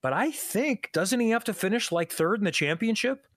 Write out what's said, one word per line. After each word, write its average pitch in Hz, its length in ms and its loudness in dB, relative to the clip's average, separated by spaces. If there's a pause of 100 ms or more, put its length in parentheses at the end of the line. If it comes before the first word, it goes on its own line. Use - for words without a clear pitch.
But 131 120 0
I 240 180 2
think, - 640 -2
doesn't 196 260 0
he 233 100 2
have 226 140 2
to 214 100 -4
finish, 202 380 -2
like, 170 200 0
third 180 280 2
in 202 60 0
the 170 60 2
championship 226 840 0